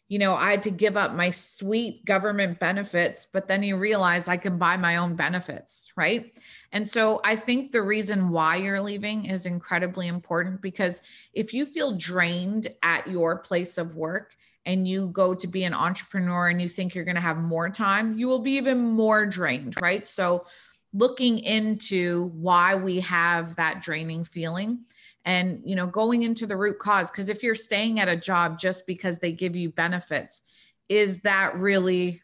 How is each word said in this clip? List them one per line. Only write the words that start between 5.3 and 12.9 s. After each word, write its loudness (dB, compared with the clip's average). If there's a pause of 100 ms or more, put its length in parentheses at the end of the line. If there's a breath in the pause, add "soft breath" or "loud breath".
right? 0 (400 loud breath)
And -2
so 2
I 2
think -2
the 2
reason 0
why 2
you're -2
leaving -4
is -4
incredibly -4
important, -4
because -4 (300 loud breath)
if -6
you -2
feel -4
drained -2 (140)
at 0